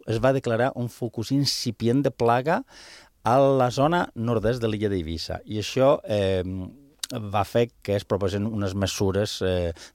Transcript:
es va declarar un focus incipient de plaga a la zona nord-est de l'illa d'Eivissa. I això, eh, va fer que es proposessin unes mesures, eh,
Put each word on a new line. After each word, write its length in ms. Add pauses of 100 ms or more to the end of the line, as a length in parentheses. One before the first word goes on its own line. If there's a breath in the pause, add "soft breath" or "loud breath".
es 100
va 140
declarar 420
un 140
focus 420
incipient 720
de 80
plaga 520 (600 loud breath)
a 140
la 340
zona 440
nord-est 480
de 80
l'illa 180
d'Eivissa. 560
I 160
això, 440
eh, 360 (720)
va 340
fer 220 (160)
que 140
es 100
proposessin 400
unes 280
mesures, 680
eh, 300 (220 loud breath)